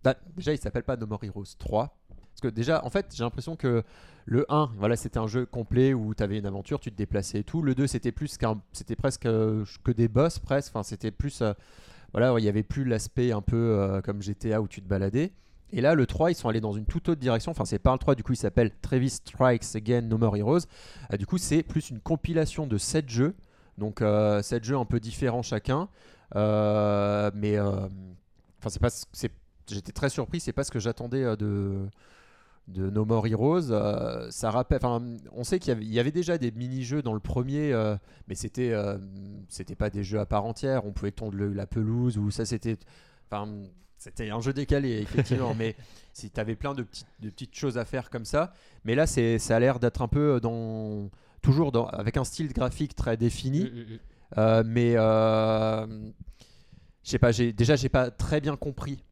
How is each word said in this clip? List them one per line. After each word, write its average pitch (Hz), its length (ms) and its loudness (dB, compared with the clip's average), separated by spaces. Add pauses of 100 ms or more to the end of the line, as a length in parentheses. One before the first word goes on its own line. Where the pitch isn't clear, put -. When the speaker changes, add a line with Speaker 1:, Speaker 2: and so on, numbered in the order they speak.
Speaker 1:
bah, 131 140 4 (200)
déjà, 151 160 -2
il 143 60 -2
s'appelle 117 240 -4
pas 131 140 -4
No 113 100 -8
More 107 160 -6
Heroes 101 220 -10 (160)
trois, 117 360 -2 (360)
parce - 100 -18
que 131 60 0
déjà, 120 360 0
en 123 60 -6
fait, 196 240 -2
j'ai 120 80 -6
l'impression 123 320 -6
que 120 300 0 (420)
le 123 260 2
un, 151 160 4 (100)
voilà, 107 180 2
c'était 113 240 -4
un 110 80 -2
jeu 123 180 -2
complet 127 480 2
où 107 180 -2
t'avais 104 260 -2
une 101 60 -4
aventure, 98 360 -6
tu - 100 -10
te 98 60 -18
déplaçais 104 420 -2
et 104 60 -4
tout. - 180 -4
Le 131 140 2
deux, 139 100 2
c'était 120 240 -2
plus - 260 -6
qu'un, 110 240 0 (120)
c'était - 240 -8
presque, - 300 -2
euh, 110 380 2 (200)
que 127 80 2
des 117 160 4
boss, 135 320 2
presque. 139 340 -2
Enfin, 107 80 -2
c'était 107 300 -6
plus, - 280 -6
euh, 110 120 2 (600)
voilà, 123 280 4
il 107 40 0
y 104 40 4
avait 104 160 2
plus 139 200 -4
l'aspect 123 460 0
un 104 120 -2
peu, 117 140 0 (220)
euh, 98 220 0
comme 101 200 -4
G 101 140 -4
T 110 180 -2
A 110 80 4
où 104 60 0
tu - 160 -12
te 92 60 -14
baladais. 101 420 0 (420)
Et 175 80 -2
là, 147 140 6
le 139 100 6
trois, 165 280 2
ils - 20 2
sont - 140 -2
allés 110 120 2
dans 110 120 -2
une 107 140 -4
toute - 220 -2
autre 160 120 2
direction. 123 320 0
Enfin, 107 120 -2
c'est 101 140 -2
pas 131 140 4
le 131 60 2
trois, 139 180 4
du 117 80 -8
coup, 131 80 0
il 120 40 2
s'appelle 110 360 2 (100)
Travis 131 280 2
Strikes - 680 0
Again 117 260 2
No 113 160 0
More 107 180 4
Heroes. 131 300 2 (460)
Euh, 156 40 -2
du 101 100 -2
coup, 180 120 0
c'est 160 240 2
plus - 280 -4
une 113 100 -10
compilation 160 680 -2
de 110 100 0
sept 147 320 0
jeux. 127 280 2 (420)
Donc, 104 240 -4
euh, 104 400 4
sept 120 200 -2
jeux 131 140 0
un 123 80 0
peu 117 160 0
différents 113 400 -2
chacun. 127 480 -2 (480)
Euh, 104 1000 2
mais, 104 220 0
euh, 101 140 2 (880)
enfin, - 100 -8
c'est - 120 -6
pas 123 100 4
ce, - 220 -14
c'est, - 180 -6 (400)
j'étais 101 220 -8
très 139 180 0
surpris. 147 300 -6
C'est - 120 -6
pas 139 120 -2
ce - 60 -8
que 123 80 -4
j'attendais, 120 460 -4
euh, 110 120 0
de, 98 520 -2 (800)
de 95 220 -2
No 107 140 2
More 110 220 2
Heroes. 131 440 2
Euh, 113 600 -2
ça 110 200 -4
rappelle, 123 320 0
enfin, 120 200 0 (300)
on 120 120 -8
sait 185 140 0
qu'il 160 140 -2
y 117 40 2
avait, 107 80 -6
il 110 80 -6
y 117 80 2
avait 139 120 2
déjà 170 240 0
des 123 140 -2
mini-jeux 127 500 -4
dans 117 140 -2
le 107 60 -4
premier, 139 520 -2
euh, 107 240 2 (320)
mais 98 60 -8
c'était, 117 380 -2
euh, 101 260 -2 (500)
c'était - 280 -12
pas 107 120 0
des 101 160 -2
jeux 104 160 -2
à 101 60 -2
part 104 180 0
entière. 127 400 -2
On 104 80 -8
pouvait 101 200 -4
tondre 104 240 -8
le, 101 160 -2
la 98 140 -4
pelouse 113 520 0
ou 104 120 0
ça, 113 140 -2
c'était, 113 320 -4 (540)
enfin, 104 180 -6 (480)
c'était - 340 -8
un 110 100 -2
jeu 131 120 0
décalé, 135 480 0
effectivement, 120 540 0
Speaker 2:
<laughs> 110 40 -4
Speaker 1:
mais 113 160 -2 (380)
si - 180 -14
t'avais 110 260 -4
plein 143 180 -6
de 131 80 -4
petites, - 240 -12 (140)
de 107 100 -10
petites - 240 -16
choses 127 240 -2
à 113 60 -2
faire - 260 -6
comme 113 140 -8
ça, 160 280 0 (320)
mais 113 100 2
là, 151 120 6
c'est, 117 320 4
ça - 180 2
a 117 40 6
l'air 127 180 4
d'être 120 240 2
un 117 60 -2
peu 147 320 4
dans, 110 680 -4 (320)
toujours 139 300 6
dans, 117 140 4
avec 104 300 -4
un 131 80 0
style 147 280 -6
graphique 131 420 -2
très 113 220 0
défini, 131 480 0
Speaker 2:
Mm, - 20 -4
mm, 120 140 -10 (140)
mm. 110 40 -14 (400)
Speaker 1:
euh, 113 280 6
mais, 117 300 4
euh, 110 880 4 (1160)
je - 80 -12
sais 127 80 0
pas, 120 140 8
j'ai, 120 200 2
déjà, 120 240 4
j'ai 131 120 0
pas 127 220 2
très - 300 0
bien 143 160 -4
compris. 143 560 -8